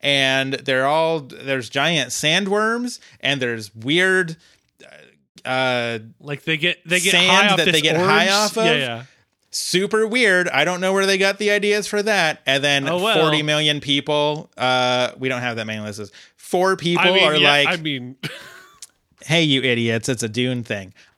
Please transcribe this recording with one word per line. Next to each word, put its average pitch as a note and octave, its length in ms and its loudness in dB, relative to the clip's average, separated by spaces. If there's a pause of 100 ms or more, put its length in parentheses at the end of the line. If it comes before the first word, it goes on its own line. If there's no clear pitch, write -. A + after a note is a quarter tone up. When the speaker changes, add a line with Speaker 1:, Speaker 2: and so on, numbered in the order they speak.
Speaker 1:
and C3+ 540 0
they're C3 320 0
all, D#3+ 340 0
there's C3 500 -6
giant C#3 400 0
sandworms, G#3 880 0 (220)
and C3+ 200 -2
there's A2+ 340 -4
weird, E3 640 0 (1080)
uh, B2 520 -2 (220)
Speaker 2:
Like, C#3+ 240 -10
they D#3+ 140 0
get, E3+ 280 -2
they F3 140 0
get F#3 120 0
Speaker 1:
sand F3+ 180 4
Speaker 2:
high F#3+ 180 6
off F#3+ 100 4
Speaker 1:
that E3 60 2
Speaker 2:
this F3 100 2
Speaker 1:
they D#3 60 4
get D#3 160 2
high E3 200 4 (100)
Speaker 2:
orange F#3+ 40 2
Speaker 1:
off G#3 280 0
of. A3 80 2
Speaker 2:
Yeah, D#3+ 100 2
yeah. A#2+ 260 -4 (540)
Speaker 1:
Super G#3 500 0
weird. G3 420 2
I C#3 160 2
don't F3 160 -2
know F#3 120 0
where G3 140 2
they G3 100 2
got G3 220 0
the G#3 140 0
ideas G#3 340 0
for G#3 160 -4
that. G3 420 0
And C3+ 200 2
then C#3 240 2
Speaker 2:
Oh, F3 140 -2
well. G#3 180 2
Speaker 1:
forty D#3 240 2
million D3+ 360 0
people, D3 760 -2
uh, B2+ 600 0
we C3 120 -6
don't B2 140 -4
have B2 140 -4
that A2 100 -6
many A2 140 -8
listeners. G#2+ 300 -12 (260)
Four F#3+ 400 0
people E3+ 300 0
Speaker 2:
I F3+ 60 4
mean, F#3+ 120 4
Speaker 1:
are D3+ 120 2
Speaker 2:
yeah, D3+ 140 4
Speaker 1:
like, C#3+ 180 4
Speaker 2:
I F3+ 80 -2
mean C3+ 400 -8 (540)
<laughs> - 540 -20
Speaker 1:
"Hey, E3 200 2
you C3+ 180 2
idiots, A#2 460 0
it's A#2 160 -2
a A2+ 40 -4
Dune B2 360 -4
thing." G2 280 -10 (260)